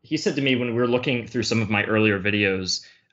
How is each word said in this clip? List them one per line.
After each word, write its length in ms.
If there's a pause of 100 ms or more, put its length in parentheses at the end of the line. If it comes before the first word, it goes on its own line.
he 140
said 180
to 60
me 140
when 140
we 60
were 120
looking 380
through 180
some 180
of 80
my 160
earlier 340
videos, 640 (280)